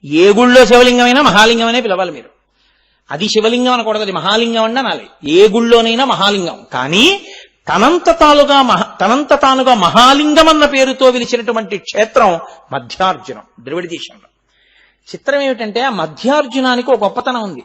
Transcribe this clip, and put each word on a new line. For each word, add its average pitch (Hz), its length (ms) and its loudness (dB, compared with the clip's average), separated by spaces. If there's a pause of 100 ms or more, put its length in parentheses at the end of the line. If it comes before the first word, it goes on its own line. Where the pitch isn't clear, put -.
ఏ 170 280 2
గుళ్ళో 247 320 6
శివలింగమైనా 247 560 4
మహాలింగం 226 460 2
అనే 240 140 -2
పిలవాలి 185 300 -4
మీరు. 123 180 -18 (840)
అది 180 180 -6
శివలింగం 240 440 0
అనకూడదు, 220 280 -4
అది 196 100 -6
మహాలింగం 220 520 -2
అని 233 160 -4
అనాలి. 147 520 -8
ఏ 190 160 6
గుళ్ళోనైనా 233 580 2
మహాలింగం. 196 540 -4 (140)
కానీ 196 480 0 (480)
తనంత 320 500 0
తానుగా 285 420 4
మహా-, 214 400 -2
తనంత 262 320 0
తానుగా 262 400 2
మహాలింగం 269 760 2
అన్న 302 160 2
పేరుతో 269 440 2
వెలిసినటువంటి 233 680 -4
క్షేత్రం 208 600 -2 (340)
మధ్యార్జునం, 131 680 -8 (180)
ద్రవిడ 151 260 -10
దేశంలో. 160 440 -16 (840)
చిత్రం 277 260 -4
ఏమిటంటే 233 400 -6
ఆ 269 80 -2
మధ్యార్జునానికి 247 1040 -4
ఒక 214 120 0
గొప్పతనం 240 400 -4
ఉంది. 165 200 -14